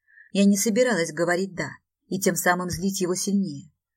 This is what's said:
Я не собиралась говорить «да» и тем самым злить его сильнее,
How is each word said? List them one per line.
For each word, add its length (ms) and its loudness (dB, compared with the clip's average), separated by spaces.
Я 120 4
не 120 6
собиралась 560 2
говорить 420 -2
«да» 160 -6
и 100 -4
тем 160 0
самым 360 0
злить 300 -4
его 140 0
сильнее, 580 -4